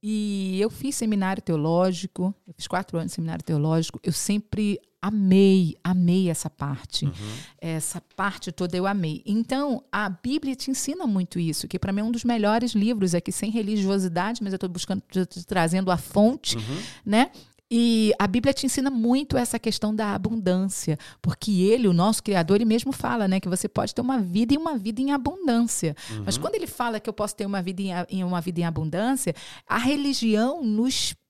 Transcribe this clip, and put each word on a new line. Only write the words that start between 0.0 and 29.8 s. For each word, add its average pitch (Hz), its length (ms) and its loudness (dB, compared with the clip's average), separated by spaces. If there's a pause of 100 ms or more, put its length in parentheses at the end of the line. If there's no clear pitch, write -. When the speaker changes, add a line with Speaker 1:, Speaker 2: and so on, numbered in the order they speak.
Speaker 1:
E 202 560 -2
eu 214 100 2
fiz - 260 -6
seminário 196 460 0
teológico, 180 920 0 (120)
eu 170 80 -20
fiz - 120 -14
quatro 185 320 -4
anos 165 140 -4
de - 40 -12
seminário 160 280 -6
teológico, 160 580 0
eu 170 100 -2
sempre 208 680 -2 (200)
amei, 190 800 6
amei 180 480 4
essa 156 180 -4
parte. - 580 -6
Speaker 2:
Uhum. 139 60 0 (460)
Speaker 1:
Essa 165 420 -6 (160)
parte 190 360 -4
toda 175 240 -4
eu 185 100 0
amei. 185 400 -2
Então, 233 560 -2 (100)
a 208 160 -2
Bíblia 269 480 -4
te 269 140 -8
ensina 302 360 -4
muito 190 320 0
isso, 165 300 -2
que 185 100 -6
pra 190 140 -2
mim 202 80 0
é 214 40 -2
um 226 80 -2
dos 233 120 -6
melhores 226 480 2
livros 202 420 2
aqui, 170 180 0
sem 208 180 -4
religiosidade, 196 920 0
mas 196 100 -4
eu 190 60 -4
tô 190 100 -4
buscando, 180 340 -4
tô, 185 240 -2
tô - 180 -14
trazendo 185 460 2
a 175 60 4
fonte, 214 600 2
Speaker 2:
Uhum. 123 260 -6 (220)
Speaker 1:
né? 220 260 4 (440)
E 226 440 6
a 202 80 2
Bíblia 240 260 2
te 269 140 -2
ensina 269 240 0
muito 254 440 2
essa 240 240 0
questão 214 380 -2
da 208 180 -2
abundância, 190 840 -2 (240)
porque - 280 -2 (120)
ele, 220 260 4
o 175 60 6
nosso 196 280 2
Criador, 190 340 2
ele 226 100 4
mesmo 240 260 2
fala, 240 340 -2
né, 190 140 2
que - 80 -6
você 185 180 -2
pode - 280 -2
ter 240 80 -2
uma 247 180 0
vida 208 320 2
e 277 60 2
uma 320 180 -2
vida 214 240 -4
em 269 100 0
abundância. 254 840 0 (140)
Speaker 2:
Uhum. 107 160 -6
Speaker 1:
Mas 190 100 -2
quando 147 180 -4
ele 415 120 -4
fala 233 340 -4
que - 80 -10
eu 208 60 -6
posso 208 200 -4
ter 202 120 -6
uma 196 160 -2
vida 180 180 -6
em 190 140 -4
a-, 175 160 -4
em 190 120 -2
uma 180 200 -2
vida 175 180 -4
em 170 40 0
abundância, 170 680 -2 (320)
a - 120 0
religião 262 840 0